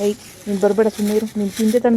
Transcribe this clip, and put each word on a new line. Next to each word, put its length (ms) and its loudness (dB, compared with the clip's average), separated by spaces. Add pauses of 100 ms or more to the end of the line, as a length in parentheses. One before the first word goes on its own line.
ಏಯ್, 120 -2 (300)
ನೀನ್ 180 -4
ಬರ್ಬೇಡ, 320 2
ಸುಮ್ನೆ 240 0
ಇರು. 80 -2 (100)
ನೀನ್ 200 -2
ತಿಂದೆ 260 2
ತಾನೆ, 120 4